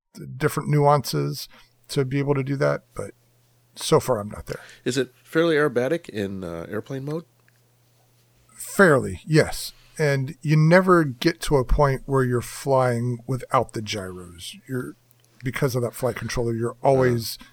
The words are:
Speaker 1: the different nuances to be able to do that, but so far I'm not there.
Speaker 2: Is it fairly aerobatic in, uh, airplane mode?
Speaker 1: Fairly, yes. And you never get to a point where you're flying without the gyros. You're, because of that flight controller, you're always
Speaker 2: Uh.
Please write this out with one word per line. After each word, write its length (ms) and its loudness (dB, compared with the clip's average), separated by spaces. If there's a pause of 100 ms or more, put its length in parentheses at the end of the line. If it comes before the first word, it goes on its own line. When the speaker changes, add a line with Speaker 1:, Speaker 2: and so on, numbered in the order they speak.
(140)
Speaker 1:
the 120 -16
different 440 -4
nuances 800 2 (400)
to 180 -2
be 120 -2
able 160 0
to 80 -2
do 140 -4
that, 280 0 (120)
but 140 -10 (640)
so 260 2
far 180 0
I'm 120 -8
not 160 -16
there. 140 -12 (240)
Speaker 2:
Is 120 -2
it 160 -2 (100)
fairly 340 0
aerobatic 520 0
in, 340 -6
uh, 280 -8
airplane 340 -8
mode? 200 -8 (1300)
Speaker 1:
Fairly, 720 2
yes. 460 0 (260)
And 420 -2
you 160 2
never 480 6
get 380 -2
to 140 0
a 80 2
point 420 2
where 180 2
you're 160 0
flying 880 0
without 480 -2
the 80 -6
gyros. 720 -10 (100)
You're, 300 -8 (480)
because 320 -2
of 60 -2
that 120 -4
flight 220 -2
controller, 380 -2
you're 280 -4
always 580 2
Speaker 2:
Uh. 120 -20